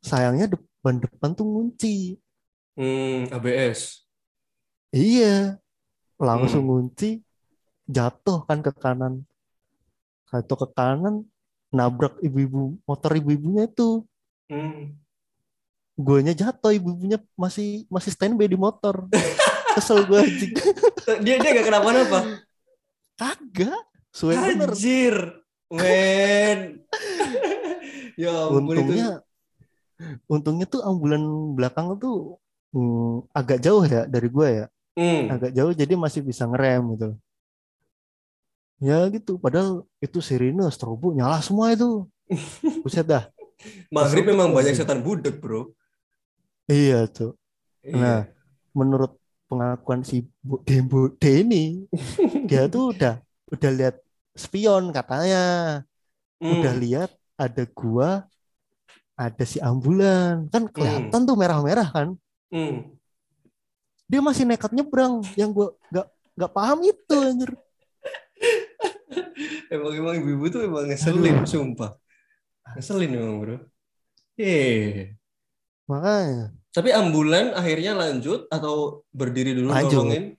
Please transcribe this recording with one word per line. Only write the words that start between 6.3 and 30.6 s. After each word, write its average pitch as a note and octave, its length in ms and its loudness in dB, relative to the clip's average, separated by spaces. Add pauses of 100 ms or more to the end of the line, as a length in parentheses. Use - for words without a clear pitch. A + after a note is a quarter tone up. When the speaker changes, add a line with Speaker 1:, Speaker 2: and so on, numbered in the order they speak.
Speaker 2:
Hmm. - 20 0
Speaker 1:
ngunci, C3 540 -2 (640)
jatuh C3+ 580 -2
kan D3+ 160 -2
ke C#3+ 140 -2
kanan. C3 500 -4 (1040)
Jatuh B2+ 300 -4
ke C3 160 -4
kanan, E3+ 500 -2 (460)
nabrak B2 500 0
ibu-ibu, C3+ 600 -2
motor D3+ 320 -2
ibu-ibunya D#3 500 0
itu. A3+ 380 0 (480)
Speaker 2:
Hmm. D3+ 480 -10 (960)
Speaker 1:
Guanya C#3 400 4
jatuh, G#3+ 400 0
ibu-ibunya F#3 480 -2 (160)
masih, G#3 480 -6
masih F#3 240 -4
standby G#3 400 0
di F#3 80 0
motor. F#3+ 540 -2
Speaker 2:
<laughs> - 680 2
Speaker 1:
Kesel G#3+ 240 4
gua, G3+ 240 6
anjing. B3 240 -2 (720)
Speaker 2:
Dia, B3+ 160 4
dia D4 160 2
gak A3 160 4
kenapa-napa? G#3 720 2 (720)
Speaker 1:
Kagak. C4 720 -6 (240)
Suwe E3 240 0
bener. F#3+ 400 0
Speaker 2:
Anjir. G#3+ 640 0 (300)
Men. F#3+ 880 4 (320)
<laughs> A4 80 -6 (1200)
Ya E3+ 240 -2
ampun, D3 320 2
itu. C#3+ 80 2
Speaker 1:
Untungnya, G#3+ 260 0 (1160)
untungnya D#3 400 -2